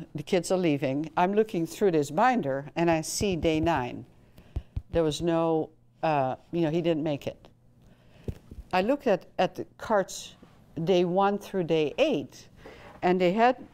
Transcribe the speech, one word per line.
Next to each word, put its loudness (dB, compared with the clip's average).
the -8
kids 0
are 2
leaving, 0
I'm 2
looking 0
through 0
this 2
binder, 0
and 2
I 2
see -2
day 0
nine. -2
There 2
was -2
no, 0
uh, 0
you -2
know, 0
he -2
didn't 0
make -4
it. -10
I 2
looked 0
at, 2
at 0
the -10
cards -2
day 4
one 2
through -4
day 0
eight, -2
and 2
they 4
had, 4